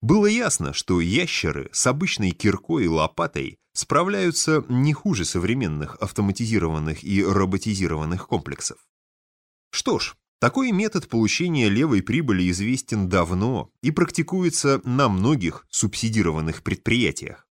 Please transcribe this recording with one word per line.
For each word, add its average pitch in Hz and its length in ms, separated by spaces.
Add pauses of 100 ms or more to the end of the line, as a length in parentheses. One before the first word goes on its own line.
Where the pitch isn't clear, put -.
Было 185 220
ясно, 208 480
что 90 280
ящеры 85 720
с - 140
обычной 127 440
киркой 104 540
и 85 40
лопатой 78 720 (140)
справляются 170 960
не 131 260
хуже 139 300
современных 87 720
автоматизированных 95 1080
и 98 180
роботизированных 92 1040
комплексов. - 520 (920)
Что - 280
ж, - 180 (240)
такой 262 320
метод 190 360
получения 120 600
левой 110 340
прибыли 104 480
известен 101 600
давно 92 600 (120)
и 135 80
практикуется 165 920
на 123 260
многих 98 600
субсидированных 87 920
предприятиях. - 920